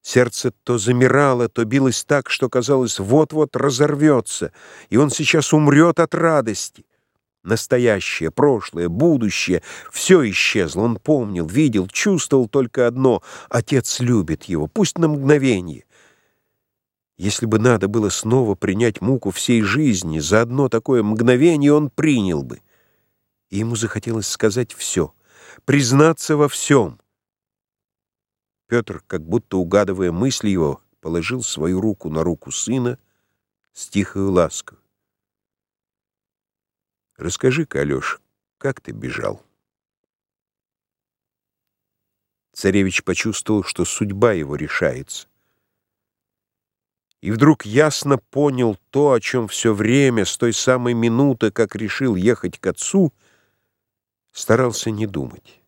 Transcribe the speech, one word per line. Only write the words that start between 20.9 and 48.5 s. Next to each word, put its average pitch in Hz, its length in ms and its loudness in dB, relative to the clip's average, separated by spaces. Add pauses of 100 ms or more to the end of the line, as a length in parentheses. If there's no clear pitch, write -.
мгновение 127 680 4
он 151 180 2
принял 104 520 0
бы. 60 180 -14 (920)
И 98 80 -6
ему 117 180 -2
захотелось 113 520 -4
сказать 113 440 -2
все — - 400 -4 (520)
признаться 143 720 2
во 147 120 2
всем. - 520 0 (1700)
Петр, 113 380 -4
как 87 160 -6
будто 95 340 -4
угадывая 92 560 0
мысли 110 360 -2
его, 80 340 -2 (180)
положил 85 420 -6
свою 90 380 -4
руку 101 280 -4
на 78 140 -4
руку 82 280 -4
сына 123 480 -4 (720)
с - 160 -18
тихою 98 420 -2
лаской. - 480 -2 (2500)
«Расскажи-ка, 131 640 -2
Алеша, 71 380 -4 (400)
как 135 220 -6
ты - 120 -16
бежал?» 53 520 -10 (3000)
Царевич 98 520 0
почувствовал, 101 600 -4
что - 200 -6
судьба 104 480 0
его 73 240 -4
решается. 71 720 -6 (1900)
И 95 100 -6
вдруг 127 360 2
ясно 139 520 0
понял 127 600 -2 (120)